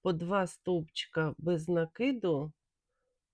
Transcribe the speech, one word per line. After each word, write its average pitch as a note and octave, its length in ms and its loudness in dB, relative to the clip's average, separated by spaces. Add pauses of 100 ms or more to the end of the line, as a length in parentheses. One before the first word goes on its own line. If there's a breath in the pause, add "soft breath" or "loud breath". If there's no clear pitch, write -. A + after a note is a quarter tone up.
по F#3 100 2
два F3 340 0
стовпчика D#3+ 920 -2
без E3 300 0
накиду, E3+ 840 0 (800)